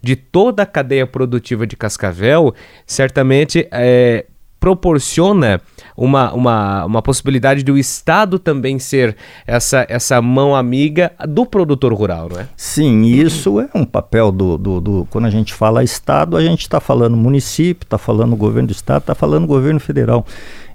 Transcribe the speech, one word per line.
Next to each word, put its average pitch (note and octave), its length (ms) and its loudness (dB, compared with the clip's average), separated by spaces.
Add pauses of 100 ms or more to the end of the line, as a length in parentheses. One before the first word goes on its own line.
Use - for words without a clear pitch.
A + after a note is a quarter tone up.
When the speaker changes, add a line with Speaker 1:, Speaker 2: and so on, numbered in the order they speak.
Speaker 1:
de B2 140 -2
toda G3+ 480 0
a G3 40 -2
cadeia C3+ 380 -2
produtiva B2 600 -4
de G2 100 -10
Cascavel, A2 800 0 (320)
certamente, C3+ 840 0
é, B2 540 2 (340)
proporciona E3+ 1000 2 (360)
uma, C3 360 2
uma, G#2 520 0
uma A2 180 -2
possibilidade C3+ 600 0
do C#3 120 2
Estado F3+ 600 0
também C3+ 400 -2
ser B2+ 380 0 (300)
essa, A#2+ 420 0
essa A#2+ 340 0
mão C3+ 320 2
amiga C#3+ 560 0 (180)
do E3 160 0
produtor D3 480 0
rural, F2+ 380 -4
não F2 100 -10
é? A2+ 60 -12 (100)
Speaker 2:
Sim, C3 460 2
isso D#3 580 2
é C4+ 140 -4
um G#3 100 0
papel - 460 0
do, F#2 260 0
do, F#2 240 -4
do, F#2+ 300 -2
quando A2+ 140 -2
a A2+ 60 0
gente G#2+ 220 -2
fala A2+ 300 2
Estado, D3 540 -2
a D#3+ 60 2
gente E3 260 0
tá D3+ 120 0
falando A#2+ 360 0
município, C#3 720 0
tá G#2+ 100 -2
falando A2+ 380 0
governo A2 320 0
do - 40 -6
Estado, C#3+ 300 -2
tá - 120 -4
falando D#3 320 0
governo C#3+ 340 0
federal. A#2+ 440 0 (500)